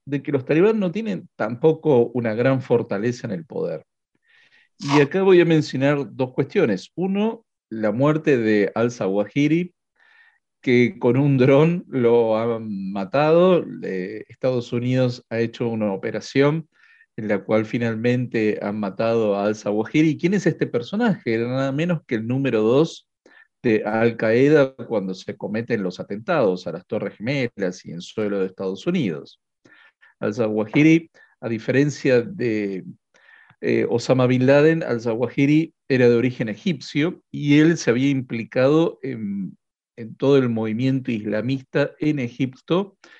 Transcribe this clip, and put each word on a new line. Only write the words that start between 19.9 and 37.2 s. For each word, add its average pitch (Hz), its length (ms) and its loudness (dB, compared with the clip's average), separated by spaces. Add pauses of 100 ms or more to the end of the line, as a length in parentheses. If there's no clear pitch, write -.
¿Quién 175 160 -2
es 185 140 0
este 156 180 -2
personaje? 127 680 -2
Era 117 120 -2
nada 135 240 -2
menos 160 360 -2
que 123 80 -4
el 113 100 -4
número 123 380 0
dos 139 440 2 (540)
de 107 240 2
Al 113 320 0
Qaeda 135 580 4
cuando 101 380 -6
se - 240 -12
cometen 107 460 -6
los 90 180 -6
atentados 104 680 -2
a 82 60 -8
las 90 120 -12
Torres 101 300 -8
Gemelas 107 720 -6
y - 60 -16
en 85 100 -14
suelo 101 400 -4
de 92 60 -2
Estados 95 380 -8
Unidos. 110 540 -4 (800)
Al-Zawahiri, 113 920 2 (300)
a 123 80 -10
diferencia 127 760 0
de, 104 600 -4 (800)
eh, 117 280 0
Osama 127 380 0
Bin 127 200 2
Laden, 156 360 4
al-Zawahiri 123 920 0 (140)
era 123 220 4
de 120 60 6
origen 120 340 -2
egipcio 147 840 -4